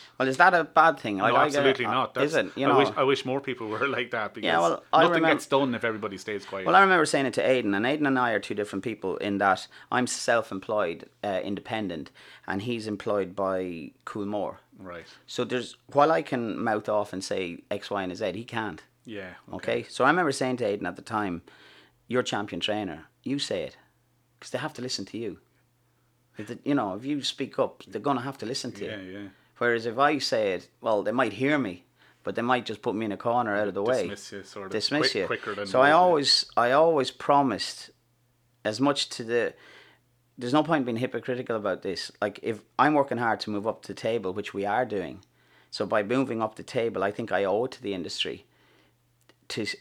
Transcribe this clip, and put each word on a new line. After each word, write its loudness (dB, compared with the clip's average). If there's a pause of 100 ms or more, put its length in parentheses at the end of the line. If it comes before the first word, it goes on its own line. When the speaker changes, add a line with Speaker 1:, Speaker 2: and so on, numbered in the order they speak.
(160)
Speaker 1:
Well, 0
is -2
that 8
a 4
bad 4
thing? -4
Like, 4
Speaker 2:
No, 6
Speaker 1:
I 4
get -2
Speaker 2:
absolutely 2
Speaker 1:
uh, -2
Speaker 2:
not. -2
Speaker 1:
is 2
Speaker 2:
That's, 2
Speaker 1:
it? -10
You 0
Speaker 2:
I 6
Speaker 1:
know? 6
Speaker 2:
wish, 6
I 2
wish 2
more -2
people -6
<laughs> -
were -2
like -4
that, -4
because -8
Speaker 1:
Yeah, 4
well, 2
I 8
Speaker 2:
nothing 4
Speaker 1:
remem- 4
Speaker 2:
gets 0
done 2
if -4
everybody -4
stays -8
quiet. -8
Speaker 1:
Well, 6
I 10
remember 6
saying 2
it -2
to 2
Aidan, 4
and 2
Aidan 0
and 2
I 2
are 0
two -6
different -4
people -4
in -2
that 4 (240)
I'm 2
self-employed, -2 (160)
uh, 0
independent, -6 (340)
and -4
he's -4
employed -2
by -4 (160)
Coolmore. -6 (200)
Speaker 2:
Right. -14 (200)
Speaker 1:
So -6
there's, -6 (160)
while 6
I 2
can -4
mouth 0
off 0
and -6
say -4 (140)
X, -6
Y, -2
and -6
Z, -2
he -8
can't. -8 (220)
Speaker 2:
Yeah, -12 (220)
Speaker 1:
Okay? -2
Speaker 2:
okay. -10
Speaker 1:
So 0
I 6
remember 2
saying -2
to -4
Aidan -2
at -6
the -18
time, -4 (640)
"You're 0
champion -6
trainer. -4 (180)
You -2
say -4
it." -12 (640)
'Cause -20
they -6
have -6
to -12
listen -6
to -10
you. -8 (1000)
If -12
the, -12
you 0
know, 0
if -10
you -4
speak -4
up, -2
they're -10
gonna 0
have -8
to -8
listen -6
to -10
you. -6
Speaker 2:
Yeah, -12
yeah. -12 (300)
Speaker 1:
Whereas 2
if -2
I 4
say 0
it, -8 (120)
well, 2
they -2
might 0
hear 0
me, -6 (400)
but -4
they -2
might 0
just -8
put -2
me -2
in -4
a -6
corner 0
out 2
of -4
the -2
way. 2
Speaker 2:
Dismiss -12
you, -12
sort -12
of, -10
Speaker 1:
Dismiss 0
Speaker 2:
quick-, 0
Speaker 1:
you. 0
Speaker 2:
quicker -4
than -6
Speaker 1:
So 4
I 10
Speaker 2:
they 8
would. 8
Speaker 1:
always, 4 (100)
I 4
always 4
promised 2 (720)
as -2
much 2
to -10
the, 0 (840)
there's 0
no 6
point 0
being -2
hypocritical -2
about -2
this. -6 (120)
Like, -2
if -4 (180)
I'm 6
working 2
hard 0
to -8
move -6
up -4
the -12
table, -2
which -8
we -2
are 0
doing, -6 (480)
so -4
by 2
moving 0
up -2
the -12
table, -2
I 0
think -6
I 2
owe 2
it -12
to -16
the -4
industry -6 (1000)
to -6
s-, -6